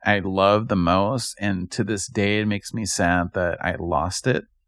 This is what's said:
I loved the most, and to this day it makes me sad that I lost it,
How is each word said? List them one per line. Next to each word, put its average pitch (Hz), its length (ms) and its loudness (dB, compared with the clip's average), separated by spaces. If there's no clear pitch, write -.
I 104 160 4
loved 98 480 2
the 104 80 0
most, 98 640 0
and 95 320 -4
to 117 120 -2
this 101 220 -4
day 104 340 0
it 107 60 0
makes 104 260 -4
me 113 140 -4
sad 87 480 2
that 87 300 -2
I 87 140 -2
lost 85 480 -2
it, - 180 0